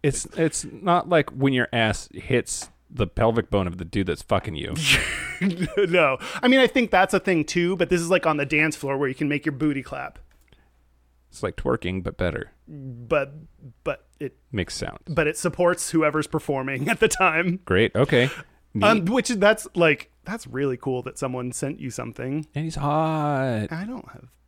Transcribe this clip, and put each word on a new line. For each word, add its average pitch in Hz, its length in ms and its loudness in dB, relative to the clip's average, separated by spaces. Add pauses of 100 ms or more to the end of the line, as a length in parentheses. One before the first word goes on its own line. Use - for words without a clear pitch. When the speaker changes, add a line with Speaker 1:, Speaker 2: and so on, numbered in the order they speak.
Speaker 1:
It's, 143 220 0 (120)
it's 160 340 0
not 170 380 0
like 165 220 4
when 135 220 2
your 127 200 2
ass 113 400 2
hits - 560 -4 (200)
the 110 180 -2
pelvic 113 420 2
bone 98 180 0
of 82 100 -6
the 87 80 -8
dude 95 220 -2
that's - 140 -2
fucking 92 340 -2
you. 73 240 -6
Speaker 2:
<laughs> 156 60 -2 (920)
No. 170 400 2 (240)
I 247 60 4
mean, 262 120 6
I 262 60 6
think 233 240 2
that's 185 240 4
a 196 60 4
thing 170 260 2
too, 175 300 0
but 170 140 0
this 175 120 2
is, 170 80 -4
like, 175 160 4
on 156 120 2
the 143 80 -2
dance 151 300 2
floor 139 220 -4
where 139 100 0
you 131 60 -4
can 147 160 -2
make 143 160 -4
your 151 80 -2
booty 139 300 -2
clap. - 340 -10 (1120)
Speaker 1:
It's - 140 -12
like 92 120 -4
twerking, 95 460 -2
but - 160 -8
better. 82 340 -4 (160)
Speaker 2:
But, 135 680 -4 (500)
but - 240 -8 (120)
it 143 160 -10 (160)
Speaker 1:
Makes 98 240 -4
sound. - 220 -8 (100)
Speaker 2:
but 156 200 0
it 165 100 -4
supports 175 540 0
whoever's 156 340 2
performing 139 640 -4
<laughs> - 0 -
at 233 100 0
the 220 80 6
time. 175 580 2
Speaker 1:
Great. 98 300 4
Okay. 131 360 4 (500)
Speaker 2:
Um, 214 240 6
Speaker 1:
Neat. 175 40 0
Speaker 2:
which, 247 200 2
that's, 214 460 2
like, 165 340 2 (160)
that's 208 220 -10
really 131 300 -2
cool 123 260 -4
that - 160 -12
someone 127 320 -6
sent 139 280 -6
you 131 120 -8
something. 127 640 -6
Speaker 1:
And 147 100 -4
he's 160 100 -6
hot. 147 960 0
Speaker 2:
I 165 140 -8
don't 240 240 -12
have - 160 -20 (220)